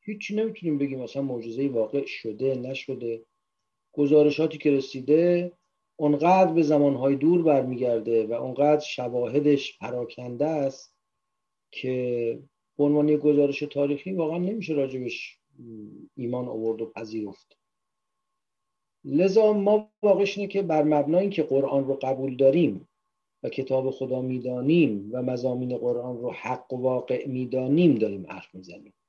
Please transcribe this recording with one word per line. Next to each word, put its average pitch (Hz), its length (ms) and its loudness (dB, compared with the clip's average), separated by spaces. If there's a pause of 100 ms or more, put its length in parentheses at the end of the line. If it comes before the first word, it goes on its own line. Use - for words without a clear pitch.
هیچی 208 360 -8
نمی‌تونیم 208 420 -2
بگیم 135 240 -4
مثلاً 139 200 -8
معجزه‌ای 123 460 -4
واقع 127 380 -2
شده، 120 480 -4
نشده. 120 680 -8 (720)
گزارشاتی 147 640 4
که 147 120 2
رسیده 160 840 2 (440)
اونقدر 160 560 4
به 165 100 4
زمانهای 139 540 4
دور 170 260 4
برمیگرده 120 840 2
و 110 60 -4
اونقدر 131 480 2
شواهدش 131 1000 0
پراکنده 123 680 -6
است 143 480 -4 (760)
که 123 680 -4 (400)
به 147 60 4
عنوان 147 240 2
یک 151 120 4
گزارش 143 400 4
تاریخی 143 520 -4
واقعاً 165 260 -4
نمیشه 180 360 -4
راجبش 127 640 -6 (760)
ایمان 123 340 -6
آورد 113 340 -4
و 113 140 -10
پذیرفت. 107 600 -12 (1500)
لذا 190 480 4
ما 208 380 2 (120)
واقعش 196 360 2
اینه 202 100 -6
که 196 140 -2
بر 156 200 2
مبنای 151 380 2
اینکه 196 220 -2
قرآن 135 420 0
رو 135 180 -2
قبول 131 340 -4
داریم 135 520 4 (540)
و 127 60 -6
کتاب 131 420 -2
خدا 127 300 -6
می‌دانیم 127 920 0
و 127 100 -6
مضامین 127 540 -4
قرآن 120 420 -4
رو 120 120 -8
حق 127 420 -10
و 127 40 -6
واقع 127 520 -2
می‌دانیم 131 680 2
داریم 101 340 -2
حرف - 260 -16
می‌زنیم. 85 400 -20 (140)